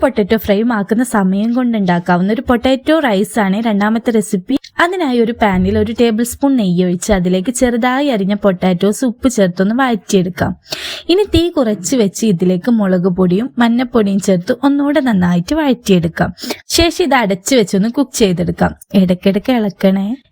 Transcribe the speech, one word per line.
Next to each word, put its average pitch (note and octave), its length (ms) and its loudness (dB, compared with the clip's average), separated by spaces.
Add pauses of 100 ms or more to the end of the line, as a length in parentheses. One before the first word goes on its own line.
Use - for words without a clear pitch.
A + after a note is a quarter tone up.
പൊട്ടാറ്റോ A3+ 340 0
ഫ്രൈയും G#3+ 360 0
ആക്കുന്ന G#3+ 320 -2
സമയം G3+ 480 0
കൊണ്ട് A#3+ 260 0
ഉണ്ടാക്കാവുന്ന F3+ 540 0
ഒരു A#3+ 160 -4
പൊട്ടാറ്റോ C4 500 0
റൈസ് G#3+ 420 -2
ആണ് G3 220 0
രണ്ടാമത്തെ A3 480 0
റെസിപ്പി. G#3+ 460 -2 (240)
അതിനായി E4 440 0
ഒരു A#3 180 -2
പാനിൽ G3 360 2
ഒരു G#3+ 220 -2
ടേബിൾ A#3 240 2
സ്പൂൺ C#4 320 0
നെയ്യ് F#3 280 2
ഒഴിച്ച് F3+ 280 -2
അതിലേക്ക് F#3 480 0
ചെറുതായി B3 460 0
അരിഞ്ഞ G#3 280 0
പൊട്ടാറ്റോസ് F#3+ 720 0
ഉപ്പ് B3 240 -2
ചേർത്തൊന്ന് F#3+ 460 0
വഴറ്റിയെടുക്കാം. G3+ 840 -2 (520)
ഇനി G4 160 2 (100)
തീ E4 80 4 (140)
കുറച്ച് A3 400 -2
വെച്ച് G#3+ 300 0
ഇതിലേക്ക് F#3 440 0
മുളക് F#3+ 480 2
പൊടിയും F#3+ 400 0
മഞ്ഞപ്പൊടിയും A#3 640 0
ചേർത്ത് F#3+ 440 0
ഒന്നുകൂടെ C#4+ 360 0
നന്നായിട്ട് F3+ 540 0
വഴറ്റിയെടുക്കാം. F#3+ 800 0 (360)
ശേഷം E4+ 360 0
ഇത് C#4 100 0
അടച്ചു G3+ 420 0
വെച്ചൊന്ന് G#3 320 2
കുക്ക് B3+ 340 -2
ചെയ്തെടുക്കാം. F3 520 0 (200)
ഇടയ്ക്കിടയ്ക്ക് F#3+ 580 2
ഇളക്കണേ. G3+ 640 0 (160)